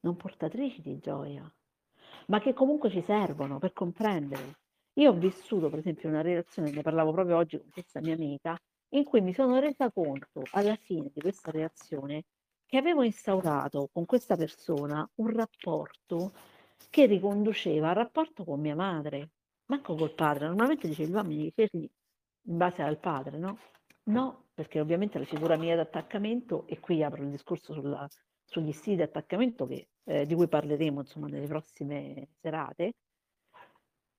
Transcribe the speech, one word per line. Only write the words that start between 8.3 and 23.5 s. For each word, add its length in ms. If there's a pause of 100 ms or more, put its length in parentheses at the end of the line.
in 140
cui 180
mi 120
sono 260
resa 320
conto 500 (100)
alla 240
fine 380
di 80
questa 280
relazione 760 (400)
che 120
avevo 260
instaurato 880
con 140
questa 300
persona 800
un 180
rapporto 1000 (560)
che 160
riconduceva 840
al 60
rapporto 480
con 160
mia 160
madre, 560 (340)
manco 300
col 180
padre. 340
Normalmente 400
dice, 180
gli 80
uomini 380
figli 380 (560)
in 120
base 240
al 160
padre, 400
no? 200 (460)